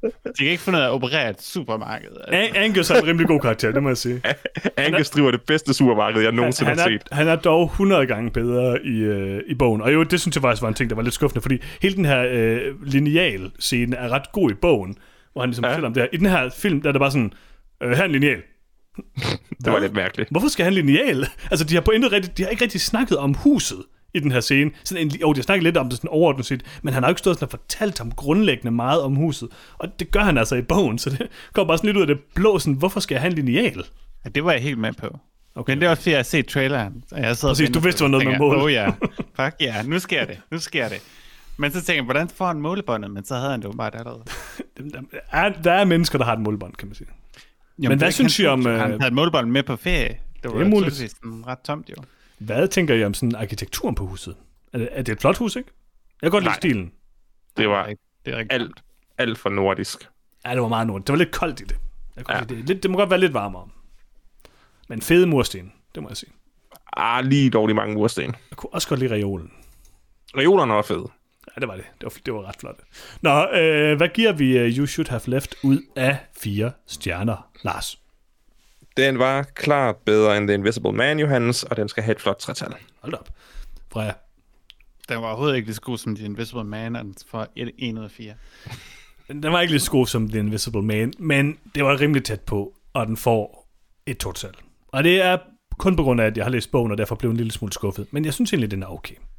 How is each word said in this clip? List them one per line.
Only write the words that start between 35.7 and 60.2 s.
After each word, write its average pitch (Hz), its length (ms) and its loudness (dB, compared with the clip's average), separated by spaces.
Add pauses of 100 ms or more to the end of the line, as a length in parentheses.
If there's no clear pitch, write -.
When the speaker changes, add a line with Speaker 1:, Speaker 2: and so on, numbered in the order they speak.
Speaker 1:
Men 143 80 0
det 175 60 4
er 175 40 6
også, 160 120 2
fordi 175 80 2
jeg 147 80 4
har 123 40 2
set 135 240 0
traileren, 131 640 -2
og 156 80 -8
jeg 113 160 0
sidder 143 160 0
og 127 40 2
Speaker 2:
Præcis, 151 100 4
Speaker 1:
venter 160 140 2
Speaker 2:
du 160 40 0
vidste, 180 200 2
Speaker 1:
på 139 40 4
det, - 20 4
Speaker 2:
hvornår 135 80 4
den 127 80 4
Speaker 1:
tænker, - 120 2
Speaker 2:
var 143 180 4
mål. 135 80 4
Speaker 1:
"Oh 151 80 4
ja, 110 140 2 (580)
fuck 151 160 -2
ja, 110 220 -2
nu 151 160 -2
sker 170 260 -2
det, - 140 -10 (120)
nu 165 80 -6
sker 139 300 -4
det." 101 140 -10 (540)
Men 143 160 -2
så 180 80 -4
tænker 170 140 -2
jeg, 139 100 -2
"Hvordan 143 240 0
får - 180 -6
han 160 140 -4
målebåndet?" 147 500 -4
Men 98 140 -12
så 139 100 -8
havde 131 160 -4
han 123 100 -4
det 104 60 -10
åbenbart 107 280 -8
allerede. 117 280 -14 (300)
Speaker 2:
<laughs> - 260 -18
Dem, 143 120 -14
der 120 80 -16 (340)
er, 170 160 2
der 170 240 2
er 196 120 6
mennesker, 170 340 4
der 127 60 2
har 117 80 0
et 113 80 -2
målebånd, 104 340 -4
kan - 140 -16
man 104 60 -16
sige. - 140 -16
Speaker 1:
Jo, - 40 -18 (640)
Speaker 2:
Men 139 100 0
Speaker 1:
men 135 100 4
Speaker 2:
hvad 156 80 2
Speaker 1:
det 185 80 2
Speaker 2:
synes 247 220 4
Speaker 1:
kan 202 80 4
Speaker 2:
I 160 40 6
om, 131 180 2
Speaker 1:
han 117 80 2
Speaker 2:
øh, 113 60 0
Speaker 1:
havde 120 260 0
et 123 60 2
målebånd 139 380 2
med 135 120 2
på 127 140 -4
ferie. 156 320 0
Det - 340 -10
Speaker 2:
Det 123 120 -8
Speaker 1:
var 110 60 -2
Speaker 2:
er - 80 4
muligt. 196 260 4
Speaker 1:
tydeligvis 123 280 -10
sådan 113 240 -14
ret 127 120 -8
tomt, 151 320 -8
jo. - 40 -16 (460)
Speaker 2:
Hvad 110 280 0
tænker 165 260 2
I 113 100 4
om 101 100 -2
sådan 117 200 -2
arkitekturen 110 600 -6
på 98 120 -4
huset? 90 300 -14 (360)
Er 127 60 -6
det, 117 140 -4
er 135 100 -8
det 113 100 -4
et 104 80 -6
flot 147 160 2
hus, 226 200 -4
ikke? 247 140 -10 (520)
Jeg 147 40 0
kan 170 40 4
godt 196 140 2
lide 110 60 2
Speaker 3:
Nej. 98 80 -2
Speaker 2:
stilen. 104 340 -2 (640)
Speaker 3:
Det 110 120 2
var 101 180 2 (400)
Speaker 1:
Det 131 80 -6
er - 40 -6
rigtig 110 160 -6
Speaker 3:
alt, 120 120 -2
Speaker 1:
flot. - 160 -18 (360)
Speaker 3:
alt 113 200 -2
for - 120 -4
nordisk. 98 580 -2 (380)